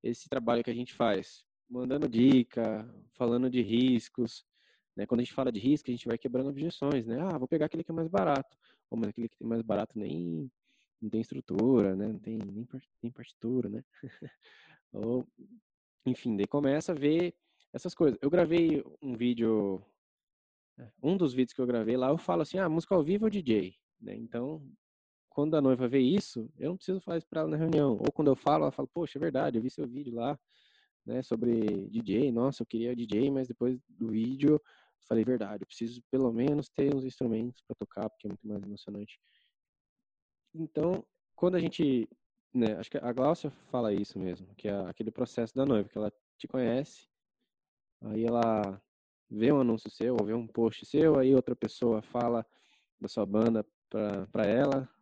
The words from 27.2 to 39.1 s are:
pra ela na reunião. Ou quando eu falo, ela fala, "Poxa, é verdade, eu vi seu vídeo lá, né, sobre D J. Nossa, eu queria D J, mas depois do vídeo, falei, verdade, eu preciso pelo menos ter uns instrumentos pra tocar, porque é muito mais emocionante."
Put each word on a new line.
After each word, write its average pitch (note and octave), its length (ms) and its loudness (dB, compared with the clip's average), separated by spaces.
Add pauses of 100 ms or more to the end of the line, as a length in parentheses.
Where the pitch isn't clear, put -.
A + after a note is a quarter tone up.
pra D#3+ 120 -4
ela D#3 100 -2
na D#3 60 -2
reunião. D3+ 420 2
Ou - 140 0
quando D3+ 160 2
eu C3+ 80 6
falo, D#3 260 2
ela C#3+ 100 0
fala, C3+ 220 -6
"Poxa, D#3+ 240 -4
é - 20 -6
verdade, C3+ 380 0
eu A2+ 40 0
vi B2+ 60 -4
seu D3 180 -6
vídeo B2 280 -10
lá, B2+ 240 -4 (680)
né, B2 180 -4
sobre A2+ 680 0
D A2+ 120 -4
J. A2 300 2
Nossa, A#2+ 300 0
eu - 40 -4
queria A#2+ 300 -4
D A#2 100 -6
J, A2 240 2
mas C3+ 160 -2
depois B2 320 -2 (100)
do A2+ 200 -6
vídeo, C3+ 520 2 (480)
falei, A2+ 160 2
verdade, G#2+ 380 -2
eu - 40 -10
preciso A#2+ 440 -10
pelo C3 220 2
menos C#3+ 360 0
ter C#3 240 0
uns C3+ 120 -2
instrumentos A#2+ 580 -4
pra - 140 -12
tocar, G#2+ 340 -8
porque - 160 -16
é G3+ 40 -6
muito - 180 -12
mais - 140 -8
emocionante." G#3 580 -12 (1300)